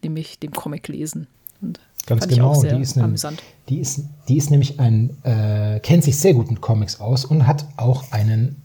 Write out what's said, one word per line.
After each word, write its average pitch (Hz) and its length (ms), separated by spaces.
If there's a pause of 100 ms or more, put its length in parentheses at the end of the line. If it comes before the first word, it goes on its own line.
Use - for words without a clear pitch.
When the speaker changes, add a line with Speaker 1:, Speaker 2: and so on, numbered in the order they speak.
Speaker 1:
nämlich 160 360
dem 151 140
Comic - 360
lesen. 156 380 (340)
Und 196 200 (260)
Speaker 2:
Ganz 113 160
Speaker 1:
fand 185 100
ich 120 60
Speaker 2:
genau, 131 140
Speaker 1:
auch 147 80
sehr 127 160
Speaker 2:
die 135 60
ist - 140
ein, 123 80
Speaker 1:
amüsant. 147 380 (260)
Speaker 2:
die 139 120
ist, - 240 (240)
die 131 80
ist 143 160
nämlich 143 260
ein, 117 460
äh, 107 560
kennt 165 240
sich 135 140
sehr 190 160
gut 117 180
mit 107 80
Comics 107 400
aus 120 240
und 151 240
hat - 160 (140)
auch - 340
einen 110 520